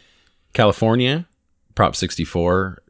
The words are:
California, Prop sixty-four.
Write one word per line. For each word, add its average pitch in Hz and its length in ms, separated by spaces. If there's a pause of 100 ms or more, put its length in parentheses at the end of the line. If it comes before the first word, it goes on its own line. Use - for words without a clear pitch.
(520)
California, 127 760 (480)
Prop 92 220
sixty-four. 90 920